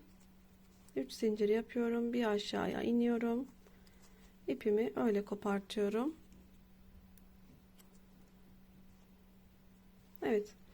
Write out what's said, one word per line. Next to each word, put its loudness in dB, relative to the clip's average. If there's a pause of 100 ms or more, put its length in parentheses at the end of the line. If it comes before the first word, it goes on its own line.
(960)
Üç -6
zincir 0
yapıyorum. 0
Bir 2
aşağıya -2
iniyorum. 2 (1000)
İpimi 0
öyle 2
kopartıyorum. -2 (4000)
Evet. 0 (200)